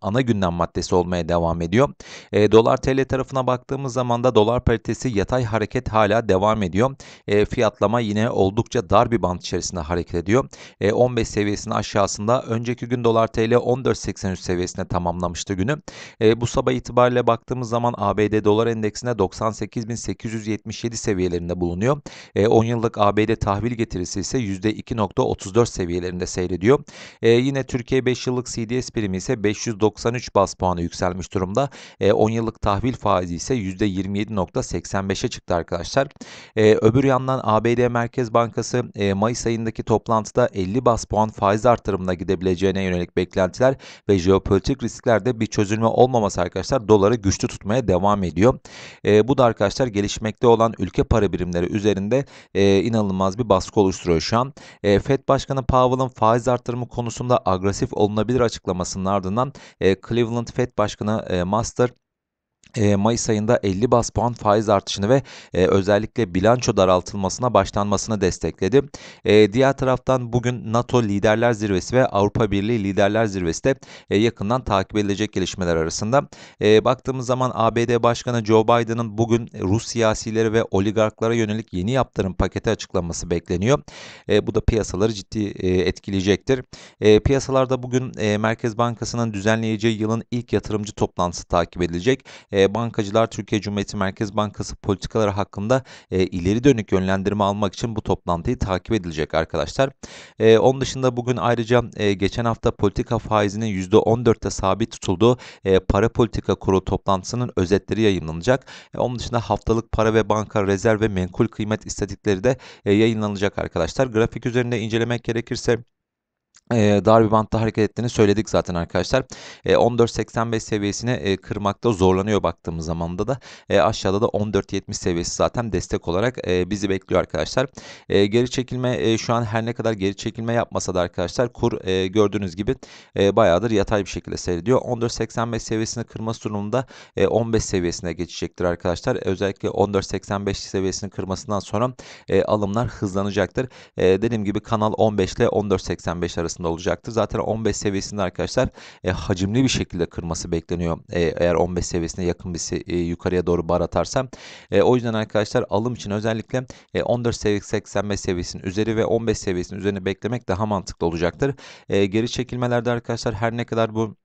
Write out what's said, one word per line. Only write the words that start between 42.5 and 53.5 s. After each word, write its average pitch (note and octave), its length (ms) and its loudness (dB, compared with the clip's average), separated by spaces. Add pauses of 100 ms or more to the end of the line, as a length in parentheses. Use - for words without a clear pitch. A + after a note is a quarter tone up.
yönelik F2+ 340 -2
beklentiler F#2+ 600 0 (320)
ve G2+ 100 4
jeopolitik F#2+ 640 2
risklerde A2+ 580 0
bir A2 60 0
çözülme A2 400 0
olmaması A2+ 540 4
arkadaşlar F#2+ 480 -2
doları G#2 260 8
güçlü G2 340 0
tutmaya G#2+ 400 -2
devam F#2 200 2
ediyor. G2+ 500 2 (480)
E, G#2+ 220 6
bu A2 100 2
da B2+ 60 4
arkadaşlar A2+ 420 0
gelişmekte G#2 600 -2
olan A2+ 320 6
ülke G2+ 260 -2
para G#2 280 2
birimleri F2 340 -2
üzerinde, G#2 580 0 (300)
e, G2 260 6
inanılmaz G2 580 0
bir A#2 100 -4
baskı F#2+ 320 2